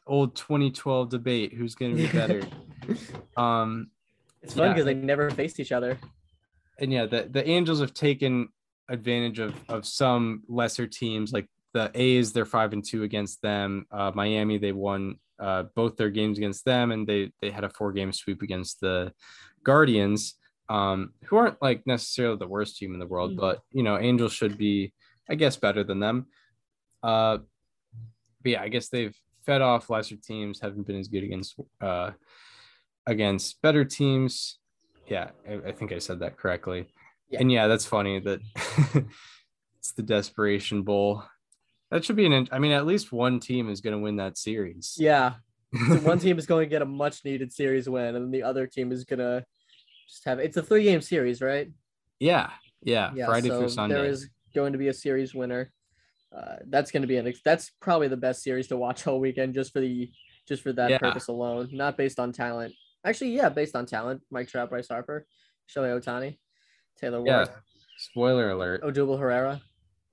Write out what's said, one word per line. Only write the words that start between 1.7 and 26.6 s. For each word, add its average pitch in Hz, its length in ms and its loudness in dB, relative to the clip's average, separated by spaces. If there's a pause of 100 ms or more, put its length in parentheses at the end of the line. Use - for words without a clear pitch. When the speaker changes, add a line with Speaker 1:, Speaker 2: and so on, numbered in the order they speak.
Speaker 1:
gonna 120 200 -2
be 160 120 2
Speaker 2:
<laughs> 139 60 -2
Speaker 1:
better? 160 300 2 (960)
Um, 113 540 0 (520)
Speaker 2:
It's 131 120 -14
fun 160 140 6
Speaker 1:
yeah. 185 60 4
Speaker 2:
'cause 160 100 4
they 135 100 2
never 139 360 2
faced 147 300 -4
each 131 120 -4
other. 123 260 0 (800)
Speaker 1:
And 135 140 -2
yeah, 120 140 2
the, 107 240 0
the 135 160 0
Angels 165 340 2
have 135 140 -2
taken 131 540 2 (400)
advantage 120 500 -2
of, 107 160 -4 (140)
of 110 180 -6
some 120 600 0
lesser 120 380 -2
teams, 110 460 -6
like 101 160 -2 (260)
the 110 200 0
A's, 123 380 4
they're 117 120 2
five 110 280 2
and 104 120 -4
two 110 180 -4
against 104 400 -4
them. 101 480 -2
Uh, 98 240 -2
Miami, 107 440 0
they 98 140 -2
won, 98 440 -4 (220)
uh, 95 260 -2 (100)
both 117 220 0
their 110 140 2
games 107 280 0
against 101 260 -4
them, 123 280 2
and 110 140 -4
they, 101 240 0 (120)
they 101 80 -4
had 101 140 -8
a 98 40 -4
four-game 98 440 -4
sweep - 300 -6
against 92 380 -8
the 92 320 -2 (520)
Guardians, 110 680 4 (360)
um, 98 420 0 (120)
who 202 120 2
aren't, 233 240 4
like, 127 260 0
necessarily 120 520 0
the 98 100 -6
worst 101 300 -4
team 92 160 -8
in 90 60 -8
the 87 60 -8
world, 90 260 -2
Speaker 2:
Mm. 92 80 -4
Speaker 1:
but, 95 200 0 (100)
you 131 120 0
know, 104 160 2
Angels 117 340 2
should 104 240 -2
be, 101 360 0 (360)
I 151 60 -2
guess, 151 220 2
better 101 280 2
than 98 160 -2
them. 117 260 0 (760)